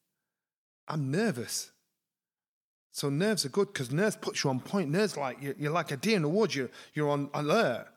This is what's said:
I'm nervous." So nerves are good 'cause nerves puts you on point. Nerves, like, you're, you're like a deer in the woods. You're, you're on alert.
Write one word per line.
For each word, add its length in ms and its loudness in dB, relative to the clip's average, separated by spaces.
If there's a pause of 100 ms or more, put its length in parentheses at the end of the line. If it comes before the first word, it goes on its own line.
(880)
I'm 240 -2
nervous." 600 -2 (1200)
So 180 -2
nerves 360 2
are 40 -4
good 240 0
'cause 180 -4
nerves 240 2
puts 280 -4
you 80 2
on 100 0
point. 300 -2
Nerves, 260 2
like, 240 -4
you're, 160 -6
you're 140 -2
like 200 0
a 60 -2
deer 180 2
in 60 4
the 80 2
woods. 260 2
You're, 140 -2 (240)
you're 160 0
on 240 0
alert. 640 2